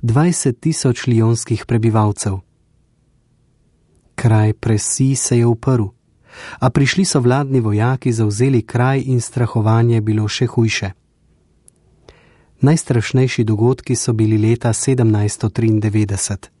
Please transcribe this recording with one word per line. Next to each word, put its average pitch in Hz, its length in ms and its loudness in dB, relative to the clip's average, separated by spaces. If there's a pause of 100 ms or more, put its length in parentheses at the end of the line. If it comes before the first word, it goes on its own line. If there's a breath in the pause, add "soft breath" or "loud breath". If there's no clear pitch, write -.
dvajset 131 580 0
tisoč 143 460 -2
lionskih 113 600 0
prebivalcev. 107 720 0 (1700)
Kraj 107 380 2
Presi 113 600 -2
se 127 240 0
je 120 80 4
uprl, 120 380 0 (760 loud breath)
a 127 120 2
prišli 143 340 2
so 151 160 0
vladni 131 400 2
vojaki, 117 520 0
zavzeli 113 500 0
kraj 127 440 0
in 127 140 0
strahovanje 113 760 0
je 110 60 2
bilo 107 280 -2
še - 180 -2
hujše. 110 440 -2 (1700 soft breath)
Najstrašnejši 131 840 0
dogodki 113 500 -2
so - 180 -4
bili 110 260 2
leta 113 340 0
sedemnajststo 110 760 0
triindevetdeset. 107 1000 -2 (100)